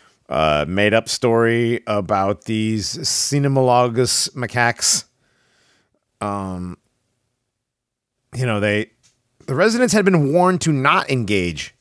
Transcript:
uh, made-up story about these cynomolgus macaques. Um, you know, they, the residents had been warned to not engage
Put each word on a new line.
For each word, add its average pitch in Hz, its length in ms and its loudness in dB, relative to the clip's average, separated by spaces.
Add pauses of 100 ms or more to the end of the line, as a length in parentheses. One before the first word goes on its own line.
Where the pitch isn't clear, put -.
(300)
uh, 76 380 0
made-up 104 420 0
story 117 760 0
about 101 580 -2
these 110 540 -4
cynomolgus 131 1300 0
macaques. 120 680 -2 (1160)
Um, 95 560 -6 (1600)
you 127 100 -4
know, 110 140 -2
they, 104 320 -2 (560)
the 135 80 -4
residents 220 380 2
had 208 120 4
been 160 260 4
warned 180 300 2
to 160 100 0
not 147 380 2
engage 95 720 -2